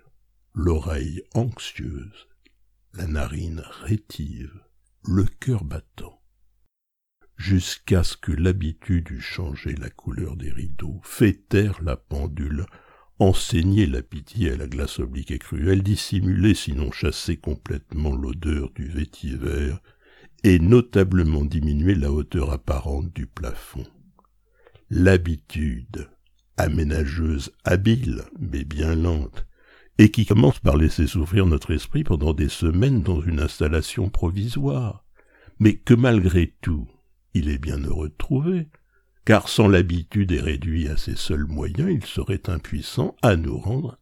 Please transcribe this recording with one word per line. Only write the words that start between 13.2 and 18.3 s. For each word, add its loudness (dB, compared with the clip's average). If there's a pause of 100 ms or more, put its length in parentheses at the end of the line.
enseigné 4
la -2
pitié -6
à -4
la -8
glace -6
oblique -8
et -6
cruelle, 0
dissimulé 2
sinon -4
chassé -4
complètement -6
l'odeur -4